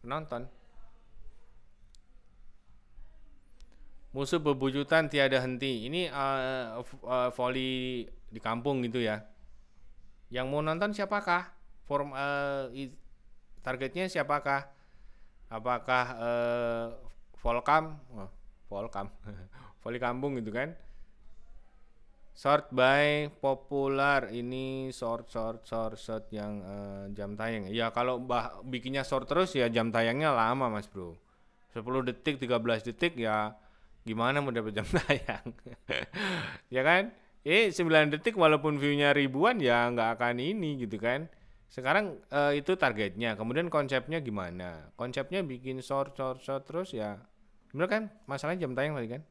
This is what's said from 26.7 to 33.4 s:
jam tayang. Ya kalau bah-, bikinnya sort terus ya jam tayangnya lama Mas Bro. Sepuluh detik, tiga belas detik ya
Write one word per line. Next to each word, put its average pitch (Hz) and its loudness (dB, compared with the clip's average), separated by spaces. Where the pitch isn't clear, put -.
jam 101 -8
tayang. 110 -4
Ya 113 0
kalau 123 2
bah-, 123 -2
bikinnya 131 -4
sort 131 0
terus 113 4
ya 123 4
jam 113 2
tayangnya 123 4
lama 123 4
Mas 104 -2
Bro. 87 -10
Sepuluh 123 -2
detik, 127 -2
tiga 120 2
belas 113 2
detik 165 -2
ya 107 0